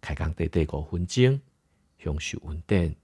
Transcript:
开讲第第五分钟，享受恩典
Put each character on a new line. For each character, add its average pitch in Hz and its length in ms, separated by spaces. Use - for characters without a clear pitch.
开 - 140
讲 80 180
第 82 140
第 80 200
五 78 180
分 87 200
钟， 127 360
享 76 220
受 - 260
恩 80 200
典 85 380